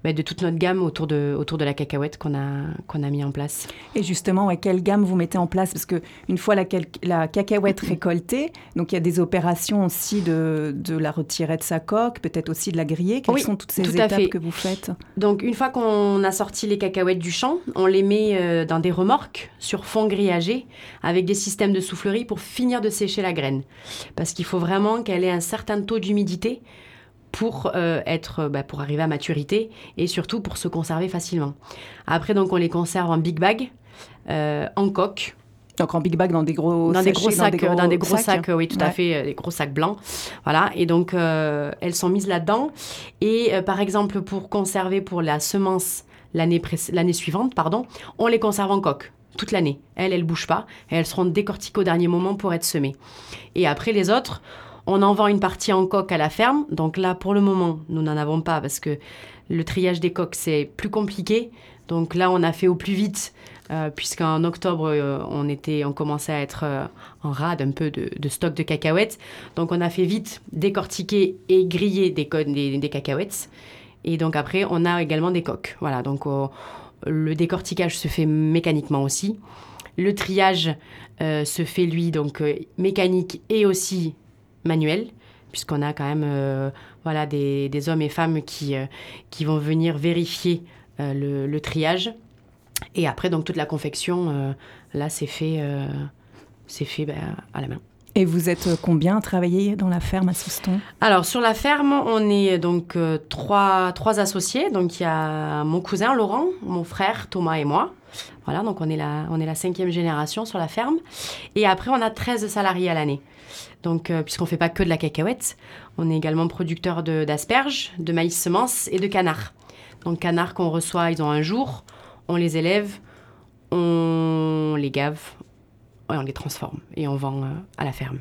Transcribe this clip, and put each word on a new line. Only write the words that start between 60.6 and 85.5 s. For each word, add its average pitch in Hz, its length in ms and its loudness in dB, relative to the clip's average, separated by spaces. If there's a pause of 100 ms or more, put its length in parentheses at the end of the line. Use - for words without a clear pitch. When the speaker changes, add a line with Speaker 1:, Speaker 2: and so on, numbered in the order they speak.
Speaker 1:
plus 214 120 -6
compliqué. 214 600 -2 (360)
Donc 165 280 -2
là, 185 140 4
on 180 140 4
a 165 80 4
fait 175 160 2
au 180 80 6
plus 185 180 -4
vite, 202 400 -2 (380)
euh, 156 180 -2
puisqu'en 160 540 0
octobre, 170 460 0
euh, 143 300 0 (100)
on 143 180 -2
était, 147 380 -2
on 143 80 -2
commençait 151 400 -2
à 147 80 0
être, 139 220 -6
euh, 139 220 -2 (380)
en 151 80 -2
rade 147 300 -2
un 139 100 0
peu 151 200 -2
de, - 260 -4
de 147 120 -4
stock 165 240 -2
de 156 100 -2
cacahuètes. 160 560 0 (360)
Donc 170 160 -2
on 175 80 0
a 175 100 0
fait 185 140 0
vite 214 380 -2 (100)
décortiquer 190 840 0 (100)
et 185 180 6
griller 185 440 2
des 151 180 -2
co-, 156 160 0
des, 143 340 0
des 143 120 -2
cacahuètes. 143 600 -4 (540)
Et 165 140 -2
donc 160 180 0
après, 165 340 0
on 170 140 2
a 175 180 2
également 156 300 0
des 175 120 0
coques. - 360 -8
Voilà, 135 220 -2
donc, 139 260 -4
euh, 139 200 0 (580)
le 156 300 0
décortiquage 175 640 0
se - 120 -4
fait 156 160 0
mécaniquement 156 800 2
aussi. 196 360 -2 (580)
Le 190 160 2
triage, 190 640 2 (460)
euh, 151 240 0
se 165 180 -2
fait, 175 220 2
lui, 170 260 2
donc, 147 300 -2
euh, 147 140 2 (220)
mécanique 185 720 2
et 220 160 4
aussi 185 500 0 (500)
manuel, 165 420 2 (440)